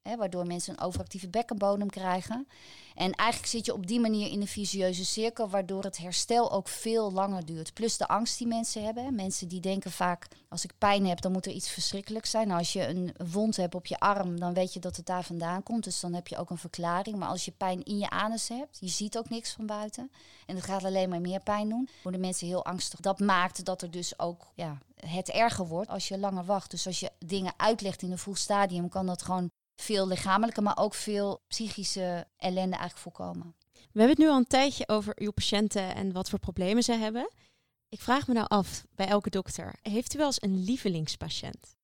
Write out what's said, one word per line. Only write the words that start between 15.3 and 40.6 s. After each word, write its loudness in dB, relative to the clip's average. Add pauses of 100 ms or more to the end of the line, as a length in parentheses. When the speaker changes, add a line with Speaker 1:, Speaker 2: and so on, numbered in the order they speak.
Speaker 1:
komt. -2
Dus -4
dan -2
heb -6
je -8
ook -6
een -6
verklaring. -2
Maar -4
als -4
je -8
pijn -2
in -4
je -2
anus 0
hebt, -8
je -8
ziet -2
ook -4
niks -6
van -8
buiten. -6 (340)
En -8
het -6
gaat -2
alleen 2
maar 0
meer -2
pijn 0
doen, -2 (140)
worden -2
mensen -2
heel -2
angstig. -6
Dat 0
maakt 4
dat -2
er -8
dus -6
ook, -4
ja, -6 (180)
het -6
erger 2
wordt -4
als -4
je -4
langer -2
wacht. 0
Dus -4
als -4
je -6 (140)
dingen -2
uitlegt 2
in -4
een -4
vroeg -6
stadium, 2
kan -2
dat -2
gewoon -2 (320)
veel 2
lichamelijke, 2
maar 4
ook 2
veel -2
psychische -4 (100)
ellende 0
eigenlijk -8
voorkomen. -12 (160)
Speaker 2:
We -6
hebben 12
het 8
nu 10
al 8
een 6
tijdje 4
over 2
uw -2
patiënten 2
en 0
wat -4
voor 0
problemen 2
ze 2
hebben. -2 (600)
Ik -12
vraag 2
me 4
nou 4
af, 2 (100)
bij 0
elke 4
dokter, -4
heeft -2
u -4
wel 4
eens 0
een 2